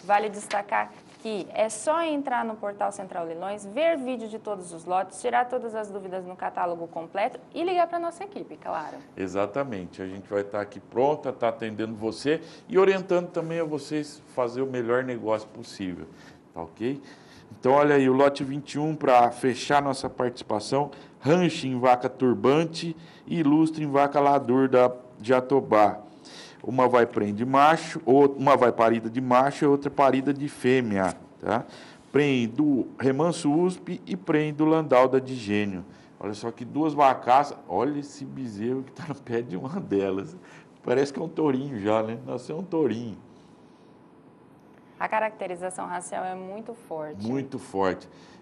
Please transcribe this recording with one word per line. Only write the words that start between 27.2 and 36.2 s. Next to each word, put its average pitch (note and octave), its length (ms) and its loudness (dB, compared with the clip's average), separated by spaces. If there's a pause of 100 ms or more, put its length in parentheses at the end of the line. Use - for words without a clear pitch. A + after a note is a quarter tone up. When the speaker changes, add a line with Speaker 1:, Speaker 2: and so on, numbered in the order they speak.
Speaker 2:
de A2 120 -4
macho, D3+ 600 4
ou C#3 200 8
uma C#3 300 4
vai B2 160 6
parida A2+ 380 2
de A#2 120 -6
macho C3 440 4
e - 20 6
outra C#3+ 240 2
parida C3+ 420 4
de C#3 140 -6
fêmea, A2 640 2 (260)
tá? - 260 -2 (460)
Prem C3+ 360 2
do C3 400 0 (100)
Remanso D3 560 0
usp F3+ 540 -2
e F#3 100 -4
prem D3+ 360 0
do D3+ 120 0
Landalda C3+ 560 4
de B2+ 140 -8
Gênio. G#2 500 -2 (340)
Olha G#2 140 -8